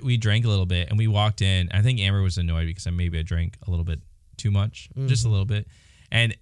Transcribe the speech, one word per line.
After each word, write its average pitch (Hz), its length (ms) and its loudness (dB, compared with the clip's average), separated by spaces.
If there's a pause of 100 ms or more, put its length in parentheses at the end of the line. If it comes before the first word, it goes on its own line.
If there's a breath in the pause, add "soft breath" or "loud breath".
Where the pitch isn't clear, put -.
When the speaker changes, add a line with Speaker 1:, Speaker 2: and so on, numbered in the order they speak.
Speaker 1:
we 127 140 2
drank 110 280 2
a - 40 2
little 98 160 2
bit 90 240 0
and 104 80 0
we 110 100 2
walked 104 340 2
in. 92 320 2
I 101 80 2
think 120 180 2
Amber 98 220 2
was 87 160 0
annoyed 82 300 0
because 82 200 -8
I, 85 40 -4
maybe 85 280 -2
I - 20 -2
drank 85 360 -4 (100)
a - 20 -6
little 82 160 0
bit 80 140 -4 (380)
too 107 140 -4
much, 101 380 -2 (180)
just 117 160 2
a 117 40 0
Speaker 2:
Mm-hmm. 110 40 2
Speaker 1:
little 98 140 2
bit. 104 220 -4 (460 soft breath)
And, 113 280 2